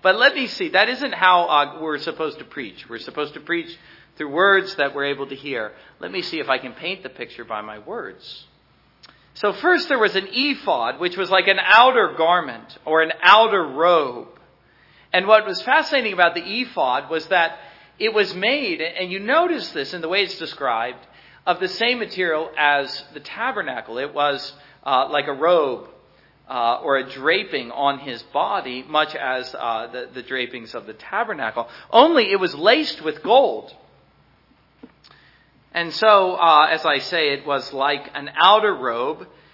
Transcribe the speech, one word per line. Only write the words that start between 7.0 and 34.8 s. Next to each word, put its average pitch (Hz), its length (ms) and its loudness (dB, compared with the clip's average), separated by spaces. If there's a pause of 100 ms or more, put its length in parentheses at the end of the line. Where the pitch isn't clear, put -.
the 139 40 -12
picture 120 360 -14
by 107 160 -8
my 107 180 -14
words. 139 680 -16 (880)
So 208 180 -2
first 330 360 0
there 269 100 0
was 190 180 2
an 190 120 -4
ephod, 170 680 -2
which 175 180 -4
was 180 140 -4
like 185 160 4
an 190 140 4
outer 220 580 6
garment 160 680 0
or 160 180 2
an 160 100 -2 (100)
outer 196 420 6
robe. 143 640 0 (840)
And 185 140 0
what 214 200 6
was 180 160 -6
fascinating 269 500 0
about 175 220 2
the 170 80 -6
ephod 160 680 -4
was 160 180 -4
that 170 300 0 (400)
it 214 140 -2
was 202 220 0
made, 202 460 -4
and 175 300 -6
you 190 100 -8
notice 285 500 -2
this 160 240 -8
in 175 60 -10
the 160 80 -6
way 196 140 0
it's 185 160 -6
described, 123 600 -6 (480)
of 175 140 -2
the 185 80 -4
same 240 300 -2
material 165 600 -4
as 143 460 0 (100)
the 143 60 -14
tabernacle. 143 800 -8
It 143 140 -8
was, 143 400 -2 (320)
uh, 135 260 0
like 147 180 -2
a 143 40 -6
robe, 147 560 2 (640)
uh, 120 320 0
or 139 140 0
a 131 120 -4
draping 139 640 -2
on 139 300 -2
his 123 240 -12
body, 139 580 -4
much 151 320 -2
as, 131 400 -6
uh, 117 320 -4
the, 123 260 -12
the 127 100 -12
drapings 123 520 -8
of 104 120 -10
the 110 60 -16
tabernacle. 180 760 -6 (220)
Only 247 420 6
it 196 80 2
was 165 140 -2
laced 226 460 2
with 151 220 -6
gold. 185 520 2 (2000)